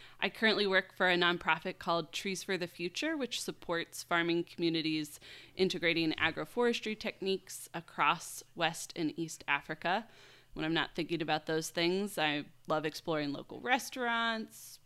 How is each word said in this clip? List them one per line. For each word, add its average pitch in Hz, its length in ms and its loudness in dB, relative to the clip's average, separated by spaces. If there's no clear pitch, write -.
I 196 100 0
currently 214 360 2
work 190 300 2
for 180 140 4
a 180 60 6
nonprofit 175 600 2
called 170 340 0
Trees 190 300 -4
for 190 160 -2
the 175 80 -2
Future, 180 500 -4
which 269 260 -4
supports - 640 -4
farming 170 420 2
communities 160 760 -2
integrating 170 580 2
agroforestry 214 840 0
techniques - 760 -4
across - 680 0
West 165 400 -2
and 165 240 0
East 165 280 -6
Africa. 160 600 0
When 156 100 -2
I'm 160 80 0
not 156 220 2
thinking 165 260 -2
about 156 240 0
those 160 240 -2
things, 185 480 0
I 147 280 0
love 156 180 0
exploring 151 480 -2
local - 260 -10
restaurants, 233 1300 -2